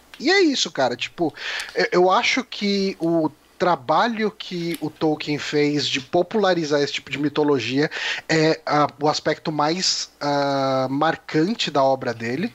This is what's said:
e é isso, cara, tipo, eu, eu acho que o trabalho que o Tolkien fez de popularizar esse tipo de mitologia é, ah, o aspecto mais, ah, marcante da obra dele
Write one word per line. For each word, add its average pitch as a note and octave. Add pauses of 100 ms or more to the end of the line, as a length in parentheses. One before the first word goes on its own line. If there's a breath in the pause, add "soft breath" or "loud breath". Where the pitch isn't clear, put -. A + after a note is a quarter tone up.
(180)
e C4
é G4+
isso, C#4
cara, B2
tipo, - (420 loud breath)
eu, -
eu F3+
acho A#3
que G3+
o E3 (280)
trabalho F3+
que E3+
o D3+
Tolkien D3+
fez D3
de C#3
popularizar F3
esse C#3+
tipo -
de C3+
mitologia C#3+ (400 loud breath)
é, D#3+
ah, D3 (120)
o D3+
aspecto D3+
mais, D#3 (100)
ah, C#3
marcante D#3+
da C#3
obra C3
dele B2